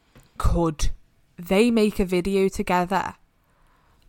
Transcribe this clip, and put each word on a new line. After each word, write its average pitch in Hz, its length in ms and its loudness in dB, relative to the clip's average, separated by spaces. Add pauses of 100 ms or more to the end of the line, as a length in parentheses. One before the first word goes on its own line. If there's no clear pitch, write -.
(380)
could 165 520 0 (480)
they 196 320 2
make 214 300 0
a 202 40 2
video 190 440 0
together? 180 680 -2 (960)